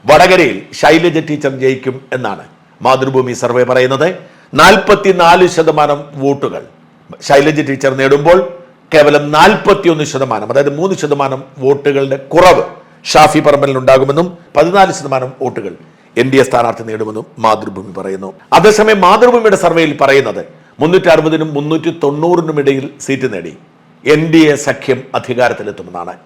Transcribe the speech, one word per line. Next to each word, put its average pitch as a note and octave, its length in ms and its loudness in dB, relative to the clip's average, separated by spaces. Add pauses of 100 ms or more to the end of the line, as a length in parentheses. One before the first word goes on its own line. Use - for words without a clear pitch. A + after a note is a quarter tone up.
(100)
വടകരയിൽ D#3 520 2 (180)
ശൈലജ D#3+ 380 2 (100)
ടീച്ചർ C#3+ 220 -4 (140)
ജയിക്കും C3 480 -4
എന്നാണ് A2 320 -8 (380)
മാതൃഭൂമി B2+ 500 0
സർവേ A#2+ 320 -2
പറയുന്നത്. B2+ 440 0 (460)
നാൽപത്തിനാല് F#3 920 4
ശതമാനം D3+ 580 0 (180)
വോട്ടുകൾ C#3 400 -4 (640)
ശൈലജ D3 400 2
ടീച്ചർ C3+ 320 -2
നേടുമ്പോൾ, D3 380 4 (560)
കേവലം D3 420 2
നാൽപത്തിയൊന്ന് E3+ 680 2
ശതമാനം, A#2+ 480 -6
അതായത് C#3+ 260 0
മൂന്ന് F#3 240 -2
ശതമാനം C#3 420 -4 (140)
വോട്ടുകളുടെ C#3 580 -2
കുറവ് E3 460 2 (500)
ഷാഫി D#3 340 4
പറമ്പലിനുണ്ടാകുമെന്നും, C#3 920 0 (180)
പതിനാല് F#3 360 2
ശതമാനം C3+ 400 -6 (100)
വോട്ടുകൾ G#2+ 300 -8 (440)
എൻ C3 160 0
ഡി C3+ 40 2
എ C3+ 60 4
സ്ഥാനാർത്ഥി A#2 480 -2
നേടുമെന്നും G#2+ 360 -8 (120)
മാതൃഭൂമി G2+ 540 -4
പറയുന്നു. F#2+ 400 -10 (200)
അതേസമയം, G#3 480 4
മാതൃഭൂമിയുടെ A3 560 4
സർവേയിൽ E3 440 0
പറയുന്നത്, B2 440 0 (360)
മുന്നൂറ്ററുപതിനും D#3+ 760 0
മുന്നൂറ്റി D#3 360 -4 (120)
തൊണ്ണൂറിനും D#3 600 -2
ഇടയിൽ C3+ 260 0 (120)
സീറ്റ് C3 340 -4
നേടി E2+ 220 -12 (560)
എൻ D3+ 100 2 (100)
ഡി E3 80 6 (120)
എ - 20 2
സഖ്യം C3 480 -4 (120)
അധികാരത്തിലെത്തുമെന്നാണ്. G2+ 1000 -6 (120)